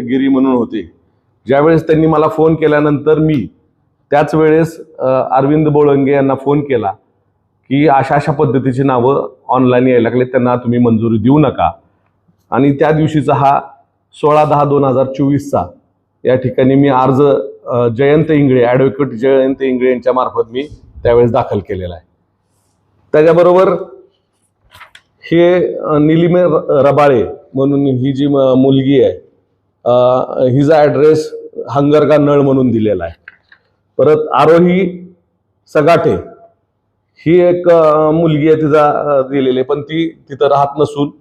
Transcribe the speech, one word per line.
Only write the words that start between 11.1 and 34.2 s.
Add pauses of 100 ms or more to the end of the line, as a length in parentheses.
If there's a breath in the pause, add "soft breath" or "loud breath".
देऊ
नका. (800)
आणि
त्या
दिवशीचा
हा (520)
सोळा
दहा
दोन
हजार
चोवीसचा (600)
या
ठिकाणी
मी
अर्ज, (460)
अ,
जयंत
इंगळे,
ॲडव्होकेट
जयंत
इंगळे
यांच्या
मार्फत
मी (420)
त्यावेळेस
दाखल
केलेला
आहे. (1040)
त्याच्याबरोबर (1600)
हे,
अ,
निलिमे
र-,
रबाळे (280)
म्हणून
ही
जी
म-,
मुलगी
आहे, (720)
अ, (500)
हिचा
ॲड्रेस (340)
हंगरगा
नळ
म्हणून
दिलेला
आहे. (760 soft breath)
परत